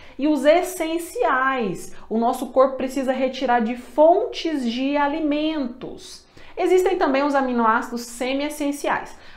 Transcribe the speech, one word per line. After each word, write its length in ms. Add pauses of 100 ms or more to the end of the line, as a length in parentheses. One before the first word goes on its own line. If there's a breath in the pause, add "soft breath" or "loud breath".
(180 loud breath)
e 80
os 180
essenciais, 1500 (160 loud breath)
o 80
nosso 300
corpo 280
precisa 360
retirar 480
de 160
fontes 920
de 280
alimentos. 1300 (300 loud breath)
Existem 420
também 240
os 140
aminoácidos 640
semi-essenciais. 1160 (200 loud breath)